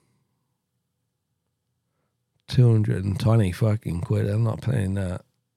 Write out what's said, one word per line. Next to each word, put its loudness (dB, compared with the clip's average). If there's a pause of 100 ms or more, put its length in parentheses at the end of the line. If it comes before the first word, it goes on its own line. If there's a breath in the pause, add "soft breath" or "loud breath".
(2500 soft breath)
two 4
hundred 2
and -2
twenty 2
fucking -2
quid. -2
I'm 0
not -4
paying -2
that. -6 (360)